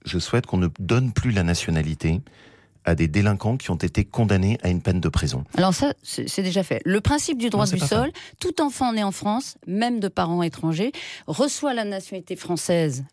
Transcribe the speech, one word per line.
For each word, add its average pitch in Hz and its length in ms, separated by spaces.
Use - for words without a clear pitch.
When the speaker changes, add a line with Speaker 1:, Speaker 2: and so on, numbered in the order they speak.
Speaker 1:
Je 90 140
souhaite - 260
qu'on 92 120
ne 90 100
donne 113 340
plus - 180
la 98 120
nationalité 80 800
à 85 100
des 160 140
délinquants 104 480
qui - 120
ont 87 60
été 90 300
condamnés 101 580
à 90 60
une 87 120
peine 90 200
de 80 80
prison. 69 340
Speaker 2:
Alors 185 160
ça, 277 200
c'est, - 260
c'est - 120
déjà 185 220
fait. - 220
Le 196 160
principe 294 360
du 233 120
droit 208 160
Speaker 1:
Non, 190 40
c'est 180 60
Speaker 2:
du 185 60
Speaker 1:
pas 143 60
Speaker 2:
sol, 240 260
Speaker 1:
fait. - 260
Speaker 2:
tout 359 220
enfant 262 320
né 214 100
en 196 80
France, 214 460
même 226 320
de 196 80
parents 175 340
étrangers, 165 520
reçoit 269 460
la 233 100
nationalité 190 540
française 160 760